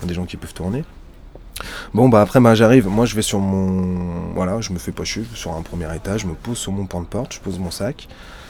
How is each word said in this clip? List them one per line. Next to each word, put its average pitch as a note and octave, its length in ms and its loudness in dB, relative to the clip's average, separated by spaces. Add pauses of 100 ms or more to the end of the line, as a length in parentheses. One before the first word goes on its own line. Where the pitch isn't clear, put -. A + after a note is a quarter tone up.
des F2 100 -4
gens F2+ 120 -4
qui - 100 -10
peuvent - 180 -14
tourner. G2+ 300 -4 (1080)
Bon, B2 160 6
bah, G#2+ 140 8
après, B2+ 180 4
bah, A#2 140 8
j'arrive, A2 340 6
moi, G#2+ 160 4
je G#2 100 0
vais G#2+ 80 0
sur G#2 160 -2
mon, F#2 960 0
voilà, F#2 280 -2
je G2 100 -6
me F2 60 -4
fais F2+ 120 -8
pas F2 140 -8
chier, G#2 180 -6
je A2+ 60 -10
vais A#2 80 -16
sur E2+ 180 -8
un E2 60 -6
premier E2 340 -8
étage, G2 280 -4
je F#2+ 40 -6
me E2+ 60 -4
pose A#2 240 -8
sur - 160 -6
mon G2 140 -4
pan F2 160 -6
de E2+ 40 -10
porte, - 280 -6
je - 60 -14
pose F#2 180 -6
mon F2+ 120 -6
sac, - 380 -6 (420)